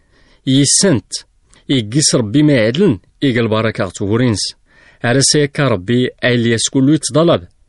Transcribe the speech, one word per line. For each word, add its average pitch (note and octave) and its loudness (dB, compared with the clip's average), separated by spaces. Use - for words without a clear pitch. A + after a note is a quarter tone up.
يسنت. C3+ 0
إيقيس C3 -2
ربي B2 0
ما D3+ 4
يعدلن B2+ 0
إيقال A#2+ 0
بركة A2 -2
غتورينس. G#2+ -2
أرسيكا C#3 0
ربي A#2+ -2
أيلياس A#2 0
كله C3+ 2
يتضلب. D3 0